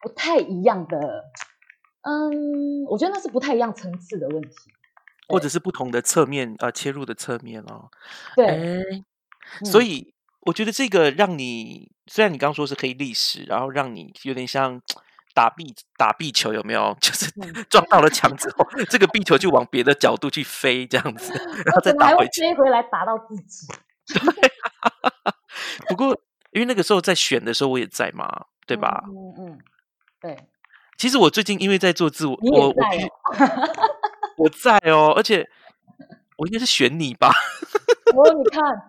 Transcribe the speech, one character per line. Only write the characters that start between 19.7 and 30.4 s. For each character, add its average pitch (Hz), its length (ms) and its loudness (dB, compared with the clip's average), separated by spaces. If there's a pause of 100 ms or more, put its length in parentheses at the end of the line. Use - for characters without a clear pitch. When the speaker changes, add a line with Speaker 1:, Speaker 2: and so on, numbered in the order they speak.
Speaker 2:
别 123 140 -2
的 139 100 4
角 117 220 2
度 139 140 -4
去 147 120 -6
飞 127 440 -2
这 135 100 -2
样 123 200 -2
子， - 160 -12 (160)
<laughs> - 180 -10
然 - 80 2
后 180 80 6
再 190 100 4
打 262 240 6
回 359 120 4
去。 - 160 -6
Speaker 1:
我 339 100 0
怎 - 0 -
么 - 0 -
还 - 0 -
会 - 0 -
飞 - 0 -
回 269 160 4
来 240 140 2
打 185 200 -4
到 220 140 -4
自 220 240 -16
己？ - 240 -20 (400)
Speaker 2:
<laughs> - 20 -20
对。 - 420 2 (1300)
<laughs> - 40 -12
不 190 80 -2
过， 262 220 0 (340)
因 214 100 -2
为 - 20 0
那 247 100 -4
个 196 80 0
时 208 120 2
候 196 80 4
在 190 120 2
选 - 300 -2
的 117 80 -4
时 123 100 -2
候 139 80 0
我 127 80 -2
也 110 80 -4
在 - 260 -6
嘛， - 340 -10 (200)
对 226 100 -4
吧？ - 300 -2
Speaker 1:
嗯， 202 60 -16
嗯， 190 240 -18
嗯， 180 160 -18
嗯。 143 60 -20 (600)
对。 151 280 -16 (480)